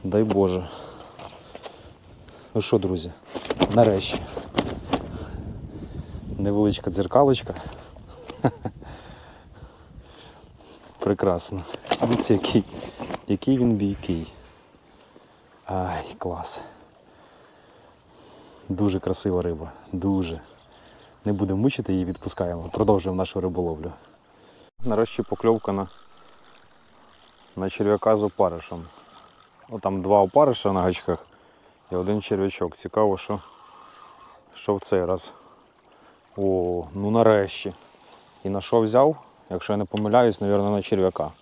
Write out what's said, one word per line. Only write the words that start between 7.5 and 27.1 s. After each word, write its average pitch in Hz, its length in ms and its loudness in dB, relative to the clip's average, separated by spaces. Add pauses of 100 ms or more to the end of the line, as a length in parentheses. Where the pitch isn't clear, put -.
<laughs> - 100 2 (2500)
Прекрасно. 95 640 0 (400)
Дивіться, 117 320 2
який, 101 300 2 (640)
який 131 300 2
він 120 140 4
бійкий. 98 640 -2 (1300)
Ай, 92 520 -4
клас. - 460 -4 (2000)
Дуже 95 300 0
красива 92 420 0
риба, 82 300 -6 (200)
дуже. 90 500 0 (840)
Не 104 80 0
будемо 95 260 0
мучити 117 340 0
її, 92 120 0
відпускаємо. 87 680 -6
Продовжуємо 98 440 2
нашу 92 240 -4
риболовлю. 87 500 -4 (960)
Нарешті 113 380 0
покльовка 113 480 0
на, 98 160 -2 (1700)